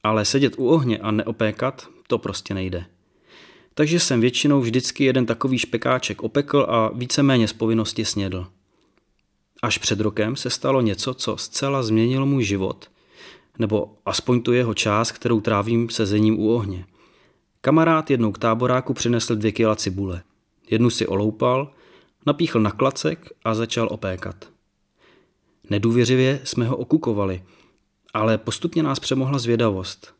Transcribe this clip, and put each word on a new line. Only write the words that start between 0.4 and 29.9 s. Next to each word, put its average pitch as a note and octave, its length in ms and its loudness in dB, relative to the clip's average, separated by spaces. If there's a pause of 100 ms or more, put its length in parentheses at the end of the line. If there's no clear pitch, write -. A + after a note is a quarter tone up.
u C#3 100 0
ohně C3 300 2
a G#2 120 -4
neopékat, A2 760 -4 (180)
to A#2 120 0
prostě G2+ 360 -8
nejde. F#2 320 -6 (880)
Takže D#3 260 2
jsem B2+ 200 2
většinou C3+ 400 4
vždycky B2+ 440 0
jeden B2+ 220 2
takový A#2+ 320 0
špekáček B2 640 -2
opekl C#3+ 460 0
a A2 260 2
víceméně B2 540 2
z - 40 -6
povinnosti A2+ 520 -2
snědl. F#2+ 420 -4 (1160)
Až A2 160 -2
před G2+ 220 -2
rokem G#2+ 360 0
se B2 140 -6
stalo C3+ 300 0
něco, A2+ 340 -2
co - 220 -4
zcela C#3 460 -4
změnilo A#2 440 2
můj C#3 180 2
život, F#2+ 460 -4 (680)
nebo G#2+ 360 -2 (120)
aspoň A#2+ 360 0
tu A#2+ 100 0
jeho A#2+ 220 2
část, A2 380 0
kterou A#2 280 0
trávím A2+ 500 0
sezením G#2+ 480 2
u G#2+ 160 2
ohně. G2 320 -4 (760)
Kamarád D#3+ 500 2
jednou A#2 220 2
k - 60 -12
táboráku B2 560 0
přinesl A#2 420 0
dvě G#2+ 160 0
kila A2 240 2
cibule. F#2 460 -4 (480)
Jednu A#2 200 4
si A2 160 -2
oloupal, A2 680 0 (540)
napíchl C#3 340 0
na G#2+ 100 2
klacek C3+ 580 -2 (160)
a A2+ 100 0
začal A2+ 360 -2
opékat. F#2+ 680 -8 (1120)
Nedůvěřivě A#2+ 760 2
jsme A#2+ 220 -2
ho B2 100 -2
okukovali, G2+ 680 -2 (720)
ale A2 240 2
postupně D#3+ 440 -2
nás C#3 180 -2
přemohla C3+ 380 -2
zvědavost. A2+ 800 -2